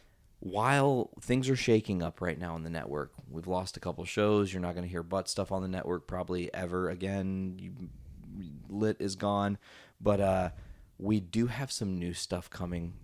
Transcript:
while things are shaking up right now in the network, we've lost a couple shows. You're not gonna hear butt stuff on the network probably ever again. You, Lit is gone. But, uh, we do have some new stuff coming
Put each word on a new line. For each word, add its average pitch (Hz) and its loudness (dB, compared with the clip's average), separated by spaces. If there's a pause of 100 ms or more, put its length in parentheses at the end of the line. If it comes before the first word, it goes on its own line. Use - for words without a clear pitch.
(400)
while 127 4 (100)
things 131 2
are 135 4
shaking 110 4
up 82 -4
right 87 0
now 85 -4
in 82 -6
the 80 -6
network, 73 -4 (180)
we've 82 -8
lost 90 -2
a - -12
couple 85 -6
shows. 104 4
You're 92 -2
not 87 -2
gonna 90 -4
hear 90 -4
butt 92 -2
stuff 95 -2
on 95 0
the 95 -2
network 92 -2
probably 90 -4
ever 90 -2
again. 95 -2
You, 92 -10 (800)
Lit 107 2
is 95 -2
gone. 101 2 (420)
But, 101 4
uh, 95 4 (480)
we 104 2
do 104 2
have 127 -4
some 95 -2
new 87 -2
stuff 90 -4
coming 87 -4 (100)